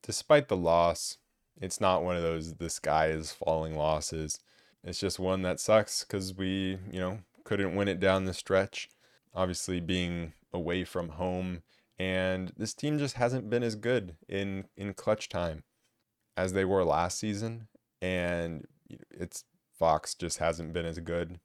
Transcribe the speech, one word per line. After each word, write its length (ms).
despite 460
the 100
loss, 600
it's 200
not 240
one 120
of 80
those 320
the 140
sky 400
is 220
falling 440
losses. 640
It's 160
just 200
one 240
that 160
sucks 440
'cause 300
we, 460
you 80
know, 200
couldn't 320
win 120
it 120
down 260
the 80
stretch. 560
Obviously 440
being 540
away 320
from 260
home, 520
and 580
this 160
team 240
just 200
hasn't 340
been 100
as 140
good 400
in, 380
in 200
clutch 340
time 340
as 180
they 120
were 180
last 360
season, 480
and 640
it's, 340
Fox 380
just 240
hasn't 340
been 120
as 140
good 460